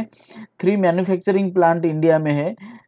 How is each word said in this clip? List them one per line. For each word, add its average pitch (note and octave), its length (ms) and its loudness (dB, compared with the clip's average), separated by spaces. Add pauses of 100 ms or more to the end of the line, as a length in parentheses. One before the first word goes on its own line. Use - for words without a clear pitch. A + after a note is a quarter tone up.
(600)
थ्री F#3+ 180 0
मैन्युफैक्चरिंग F#3 760 0
प्लांट E3+ 320 2
इंडिया D#3+ 340 2
में D3+ 120 -2
है, D3+ 240 -2 (320)